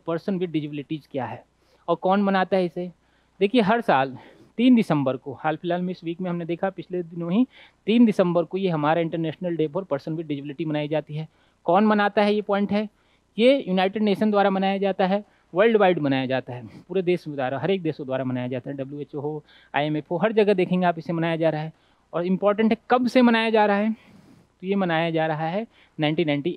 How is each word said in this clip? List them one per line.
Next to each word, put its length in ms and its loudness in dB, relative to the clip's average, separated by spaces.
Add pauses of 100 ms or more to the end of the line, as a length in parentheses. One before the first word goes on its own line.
Person 320 -4
with 140 -6
Disabilities 520 -8
क्या 200 -8
है 180 -14 (440)
और 100 0
कौन 240 0
मनाता 340 0
है 80 2
इसे? 260 -8 (500)
देखिए, 200 4
हर 220 2
साल 360 2 (400)
तीन 180 6
दिसंबर 400 2
को, 180 -12
हाल 220 -4
फिलहाल 260 -4
में 80 -4
इस 140 -12
week 160 -8
में 100 -4
हमने 140 -4
देखा, 260 -4
पिछले 320 -8
दिनों 300 -8
ही 140 2 (400)
तीन 200 6
दिसंबर 380 2
को 140 -6
ये 120 0
हमारा 320 2
International 560 -4
Day 100 0
for 160 -6
Person 320 -6
with 120 -8
Disability 380 -8
मनाई 220 -4
जाती 260 -4
है। 120 -8 (400)
कौन 200 4
मनाता 360 2
है, 120 2
ये 80 0
point 300 -2
है। 160 -2 (500)
ये 200 6
United 440 0
नेशन 280 2
द्वारा 200 4
मनाया 280 0
जाता 280 0
है, 160 0 (300)
वर्ल्ड 240 4
वाइड 220 6
मनाया 280 0
जाता 280 -4
है, 120 -14 (220)
पूरे 140 -2
देश 260 -2
द्वारा, 300 -4
हर 120 -2
एक 120 -2
देशों 240 -6
द्वारा 180 -4
मनाया 240 -4
जाता 220 -8
है। 60 -8
डब्ल्यूएचओ 440 -10
हो, 220 -8 (320)
आईएमएफ़ 360 -2
हो, 60 -2
हर 160 0
जगह 220 4
देखेंगे 320 0
आप 120 0
इसे 140 -8
मनाया 240 -2
जा 140 2
रहा 120 -4
है। 100 -10 (400)
और 140 -4
important 460 0
है 60 0 (120)
कब 180 2
से 140 4
मनाया 280 2
जा 160 4
रहा 100 2
है, 200 -2 (640)
तो 40 -10
ये 80 -2
मनाया 360 0
जा 160 0
रहा 200 -4
है 200 -6 (320)
नाइनटीन 280 0
नाइंटी 300 -2